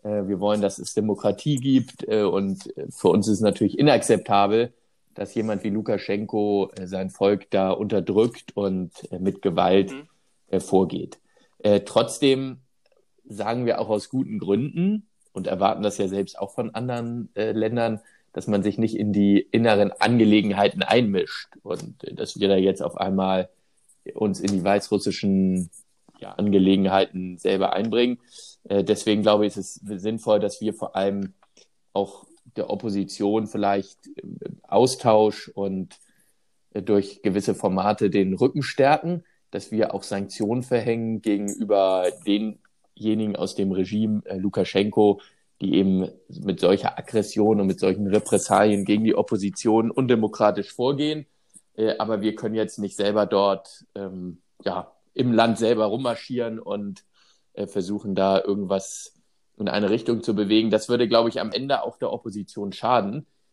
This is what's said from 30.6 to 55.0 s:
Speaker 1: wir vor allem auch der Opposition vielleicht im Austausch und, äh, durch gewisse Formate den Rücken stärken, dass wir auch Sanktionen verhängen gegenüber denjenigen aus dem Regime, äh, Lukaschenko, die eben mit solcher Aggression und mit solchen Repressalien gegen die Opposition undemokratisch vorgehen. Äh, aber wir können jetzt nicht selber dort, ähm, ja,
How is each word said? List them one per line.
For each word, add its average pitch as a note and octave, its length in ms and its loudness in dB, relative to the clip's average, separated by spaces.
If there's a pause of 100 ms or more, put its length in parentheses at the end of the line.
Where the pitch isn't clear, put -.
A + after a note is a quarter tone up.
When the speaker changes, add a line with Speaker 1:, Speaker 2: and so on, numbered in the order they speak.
Speaker 1:
wir G#2+ 100 -2
vor - 240 -8
allem G2 380 -2 (580)
auch G3 320 -4 (320)
der - 120 -6
Opposition G#2 800 -2
vielleicht G2+ 600 -2 (100)
im - 520 -14
Austausch G#2+ 800 2
und, F#2+ 500 -6 (760)
äh, G#2 80 -6
durch G2+ 400 0
gewisse G2+ 320 0
Formate G2 560 0
den F#2+ 240 2
Rücken C3 280 0
stärken, D3+ 600 0 (260)
dass - 220 -10
wir G#2+ 220 0
auch G2 80 -6
Sanktionen G#2 600 -4
verhängen A2+ 600 -2
gegenüber G2+ 840 0 (200)
denjenigen G#2+ 1120 -4
aus - 180 -4
dem G2 180 -2
Regime, G#2+ 540 -2
äh, G2 100 -8
Lukaschenko, G2+ 840 2 (400)
die F#2+ 140 0
eben F#2+ 340 2 (200)
mit - 320 -6
solcher F#2+ 380 2
Aggression G#2+ 600 0
und G2 60 2
mit F#2+ 140 -2
solchen G2 260 0
Repressalien G2+ 800 2
gegen G#2 200 2
die A2+ 100 4
Opposition A2 760 0
undemokratisch A2 840 0
vorgehen. C#3+ 540 -4 (480)
Äh, A2 240 -2
aber G#2+ 220 -2
wir G#2+ 140 0
können A2 200 -6
jetzt G#2+ 240 -4
nicht G2+ 180 -6
selber G#2 300 2
dort, G2 680 0
ähm, F2+ 460 -10 (220)
ja, F2+ 300 -6 (220)